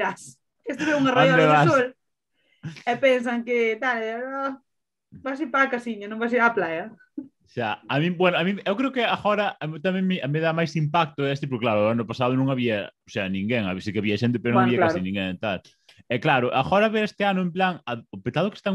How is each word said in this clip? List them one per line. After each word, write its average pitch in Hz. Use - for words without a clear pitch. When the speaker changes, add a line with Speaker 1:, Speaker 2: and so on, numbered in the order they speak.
Speaker 1:
irás? -
Isto 277
é 302
unha 269
Speaker 2:
Onde -
Speaker 1:
raiola 262
de 151
Speaker 2:
vas? 151
Speaker 1:
sol." 262
E 240
pensan 247
que, 233
tal, 240
e, 220
"Ah, 269
vas 269
ir 285
pa 269
casiña, 233
non 220
vas 233
ir 240
á 233
playa." 175
Speaker 2:
Xa, 110
a 127
min, 175
bueno, 175
a 160
min, 196
eu 185
creo 262
que 254
agora 202
a 151
mí 160
tamén 185
me, 185
me 147
dá 165
máis 165
impacto 156
este, 139
porque 123
claro, 107
o 110
ano 117
pasado 123
non 131
había, 120
o -
sea, 98
ninguén, 101
había, 92
sí 104
que 107
había 104
xente, 120
pero 120
non 123
Speaker 1:
Bueno, 120
Speaker 2:
había 120
casi 165
Speaker 1:
claro. 92
Speaker 2:
ninguén, 95
tal. 98
E 120
claro, 127
agora 190
ver 214
este -
ano, 185
en 170
plan, 180
a, 117
o -
petado 160
que -
están 196